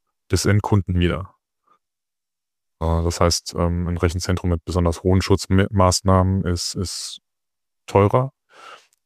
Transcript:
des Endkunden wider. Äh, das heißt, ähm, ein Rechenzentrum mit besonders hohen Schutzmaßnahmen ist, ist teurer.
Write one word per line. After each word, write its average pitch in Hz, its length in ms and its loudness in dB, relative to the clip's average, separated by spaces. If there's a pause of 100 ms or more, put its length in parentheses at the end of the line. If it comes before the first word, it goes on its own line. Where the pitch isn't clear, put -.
(320)
des - 140 0
Endkunden 98 540 2
wider. 87 360 -2 (1400)
Äh, 82 240 0
das 85 160 -2
heißt, - 380 0
ähm, 87 300 -2
ein 85 100 -4
Rechenzentrum 90 520 -2
mit 85 160 -2
besonders 85 380 -2
hohen 92 180 4
Schutzmaßnahmen 95 1200 2
ist, 87 300 -6
ist - 460 -8 (640)
teurer. 117 440 2 (760)